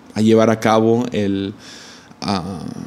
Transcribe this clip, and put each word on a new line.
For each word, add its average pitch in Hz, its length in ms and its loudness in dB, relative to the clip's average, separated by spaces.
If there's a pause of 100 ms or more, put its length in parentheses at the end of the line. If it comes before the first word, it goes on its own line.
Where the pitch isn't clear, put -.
(140)
a 107 80 -4
llevar 110 280 6
a 110 120 0
cabo 113 500 2
el, 98 420 -4 (680)
ah, 95 420 -6 (240)